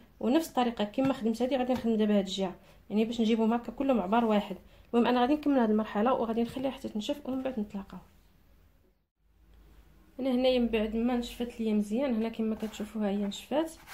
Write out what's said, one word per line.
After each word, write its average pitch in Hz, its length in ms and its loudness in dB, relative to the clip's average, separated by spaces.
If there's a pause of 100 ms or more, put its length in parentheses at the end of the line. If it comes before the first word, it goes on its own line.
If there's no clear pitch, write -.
(200)
ونفس 285 300 2
الطريقه 233 340 0
كما 262 300 0
خدمت 220 280 -2
هادي 262 160 2
غادي 254 160 0
نخدم 233 220 0
دابا 208 220 4
هاد 190 100 2
الجهه، 190 280 -4 (340)
يعني 214 160 2
باش 233 160 -2
نجيبهم 226 320 2
هكا 233 180 -4
كلهم 262 300 2
عبار 220 240 2
واحد. 202 300 0 (380)
المهم 233 140 4
انا 247 140 4
غادي 247 120 4
نكمل 285 260 2
هاد 226 100 4
المرحله 214 440 2
وغادي 226 300 0
نخليها 254 280 -4
حتى 220 180 -10
تنشف 285 360 -6
ومن 262 180 -4
بعد 254 160 -4
نتلاقاو. 196 400 -10 (2250)
انا 262 120 0
هنايا 254 280 4
من 233 80 4
بعد 220 280 0
ما 240 220 2
نشفت 240 420 -6
ليا 220 140 0
مزيان 220 420 0
هنا 226 140 -2
كما 220 260 -2
كتشوفوا 214 460 -8
ها 202 80 0
هي 202 160 -2
نشفات. 285 460 -4 (220)